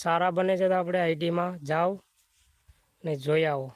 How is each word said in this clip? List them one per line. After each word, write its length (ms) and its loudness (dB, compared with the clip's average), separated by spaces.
સારા 340 2
બને 220 2
છે 100 2
તો 100 4
આપણે 220 -2
આઈ 180 0
ડીમાં 340 -2
જાઓ 240 0
ને 120 -2
જોઈ 340 2
આવો. 260 -4